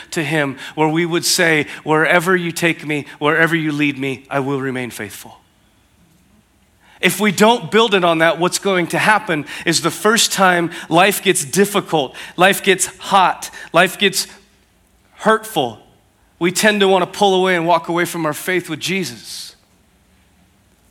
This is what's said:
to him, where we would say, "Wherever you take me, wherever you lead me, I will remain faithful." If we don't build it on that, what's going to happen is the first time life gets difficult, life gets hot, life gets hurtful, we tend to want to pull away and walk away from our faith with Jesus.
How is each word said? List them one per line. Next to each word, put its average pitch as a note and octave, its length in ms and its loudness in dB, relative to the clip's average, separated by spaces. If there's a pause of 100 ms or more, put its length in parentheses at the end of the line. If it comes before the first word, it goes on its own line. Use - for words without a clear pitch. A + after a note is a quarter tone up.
(120)
to E3 120 -4
him, C#3+ 340 -2 (180)
where D#3 120 2
we E3 180 0
would E3 200 -4
say, D#3+ 420 2 (160)
"Wherever D#3+ 520 2
you E3+ 160 -2
take D#3+ 340 -2
me, C#3+ 200 -6 (140)
wherever D#3 360 2
you D#3 160 -2
lead D3 260 -2
me, C3+ 320 -8
I C#3 120 -2
will C3+ 200 -4
remain B2+ 300 -6
faithful." - 480 -14 (1600)
If F3+ 180 0
we G#3 120 2
don't G#3 400 2
build G#3+ 220 4
it F#3 100 2
on E3 160 2
that, D#3+ 200 2
what's F3 200 0
going F#3 280 0
to D#3 120 -2
happen E3+ 460 0 (200)
is D3 160 0
the D#3 100 -2
first - 400 0
time F3 400 2 (180)
life F#3+ 340 2
gets F3 220 0
difficult, E3 680 -2 (200)
life F#3+ 280 2
gets - 220 2
hot, - 640 0 (240)
life F3+ 240 2
gets - 300 0 (840)
hurtful, E3 640 -2 (600)
we F3 120 0
tend G#3 300 2
to G3 60 4
want F#3+ 160 4
to - 160 -8
pull G3 160 2
away F#3 200 2
and E3 100 -2
walk E3+ 240 0
away E3+ 160 0
from E3+ 200 -6
our D3+ 80 -2
faith F3 360 -4
with D3 100 -8
Jesus. C#3+ 760 -8 (1300)